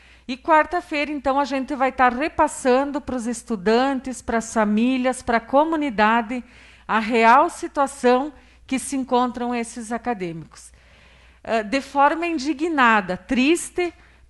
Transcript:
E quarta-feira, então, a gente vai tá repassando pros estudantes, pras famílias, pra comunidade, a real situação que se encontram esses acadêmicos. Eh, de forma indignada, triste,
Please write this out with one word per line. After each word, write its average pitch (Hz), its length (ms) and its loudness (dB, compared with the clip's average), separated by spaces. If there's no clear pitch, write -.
E 254 100 -6
quarta-feira, 311 760 0
então, 277 280 -2
a 285 40 2
gente 269 320 -4
vai 262 160 0
tá 254 160 2
repassando 277 960 0
pros 247 240 -8
estudantes, 240 960 -2
pras 226 320 -4
famílias, 240 680 0
pra 233 200 0
comunidade, 240 1000 0
a 214 120 0
real 233 500 6
situação 269 800 0
que 262 140 -4
se - 160 -8
encontram 247 580 -2
esses 233 380 -8
acadêmicos. 185 800 -8
Eh, 220 200 -2
de 214 180 -2
forma 294 460 2
indignada, 262 920 0
triste, 330 760 -2